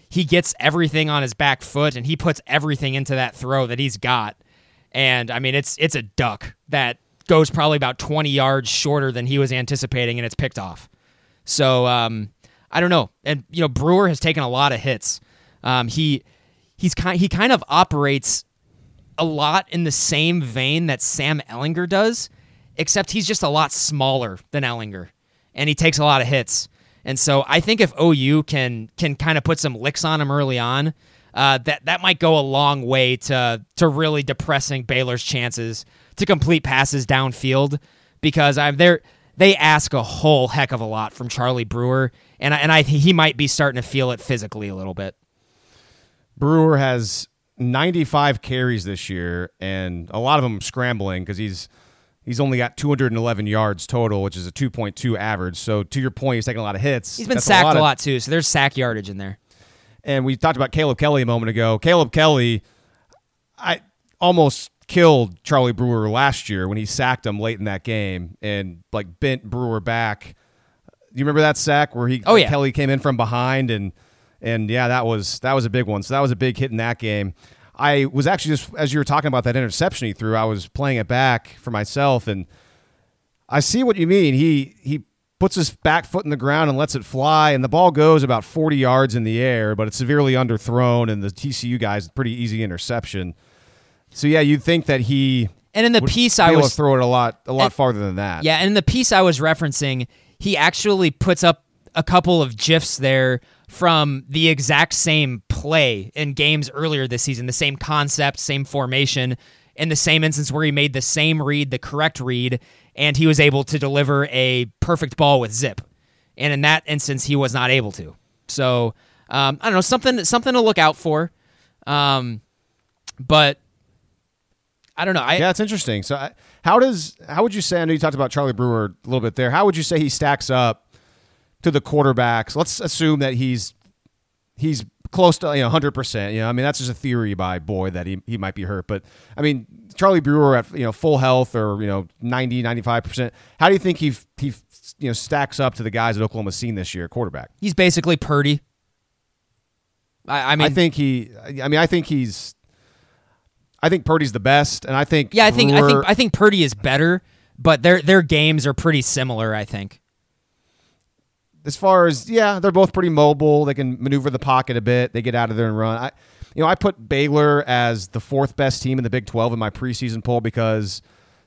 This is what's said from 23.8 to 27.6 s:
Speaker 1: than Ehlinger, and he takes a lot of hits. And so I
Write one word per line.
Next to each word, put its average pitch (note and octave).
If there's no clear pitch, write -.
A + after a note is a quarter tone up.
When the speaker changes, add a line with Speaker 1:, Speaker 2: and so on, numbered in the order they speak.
Speaker 1:
than C#3+
Ehlinger, G#2+
and D3
he D3
takes D#3+
a D3+
lot C#3+
of A#2+
hits. B2+
And C3+
so C#3
I D3+